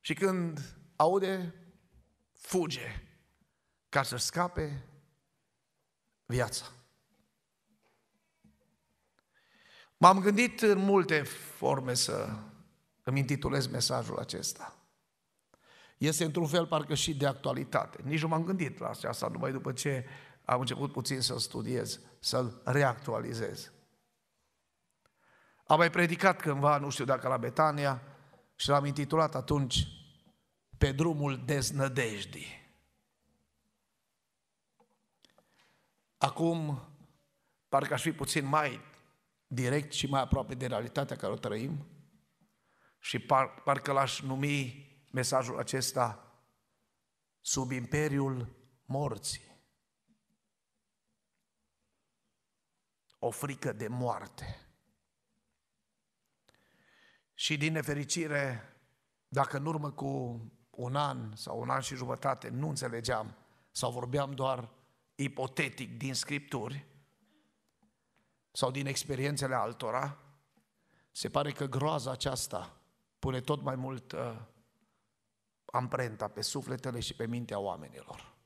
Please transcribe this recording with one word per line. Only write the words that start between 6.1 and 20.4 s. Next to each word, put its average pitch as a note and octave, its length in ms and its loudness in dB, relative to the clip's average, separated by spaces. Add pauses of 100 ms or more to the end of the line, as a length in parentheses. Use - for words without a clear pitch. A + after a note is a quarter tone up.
viața. A#2+ 400 -2 (3250)
M-am F#3 240 10
gândit G#3 400 4
în G#3 180 8
multe F#3+ 440 6
forme C3 720 -2
să G#2+ 420 0 (680)
îmi C3 160 0
intitulez C3+ 480 2
mesajul B2 520 -2
acesta. - 560 -6 (1200)
Este D#3 260 2
într-un D#3+ 220 2
fel E3 200 4
parcă D3+ 280 2
și D3+ 200 0
de C#3 120 2
actualitate. C3 760 0
Nici D3 200 0
nu D#3+ 60 0
m-am D#3+ 160 2
gândit E3+ 340 -2
la A2+ 100 -4
aceasta, - 400 -4
numai C3 240 -2
după C3+ 200 -4
ce B2+ 340 -2 (380)